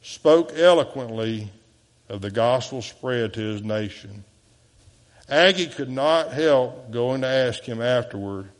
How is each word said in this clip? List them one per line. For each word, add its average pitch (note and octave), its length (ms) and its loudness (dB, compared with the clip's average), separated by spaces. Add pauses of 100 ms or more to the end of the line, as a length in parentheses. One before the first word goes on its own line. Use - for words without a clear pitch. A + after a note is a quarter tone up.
spoke - 520 4
eloquently A#2 960 2 (600)
of G2+ 100 -10
the G2+ 100 -6
gospel A#2+ 520 0
spread A#2+ 500 -4
to A2+ 80 -8
his G#2+ 220 -6
nation. G#2 600 -8 (1040)
Aggie F3+ 380 4
could C3+ 240 -8
not D3 420 0
help C3 580 2
going B2+ 320 -2
to C3 40 -2
ask C3 380 0
him A2+ 160 -8
afterward G2 800 -2